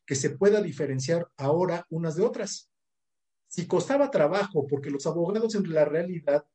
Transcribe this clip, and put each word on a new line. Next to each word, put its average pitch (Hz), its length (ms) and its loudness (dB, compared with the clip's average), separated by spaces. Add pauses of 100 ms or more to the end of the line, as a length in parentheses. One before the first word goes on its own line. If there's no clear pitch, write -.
que 143 100 -4
se 143 160 -2
pueda 208 300 4
diferenciar 156 760 -2
ahora 170 520 0
unas 165 280 -4
de 185 60 2
otras. - 460 -4 (800)
Si - 160 -6
costaba 269 460 2
trabajo, 165 560 2
porque 139 240 -4
los 139 160 -4
abogados 202 480 0
en 170 180 -2
la 151 120 6
realidad, 151 680 0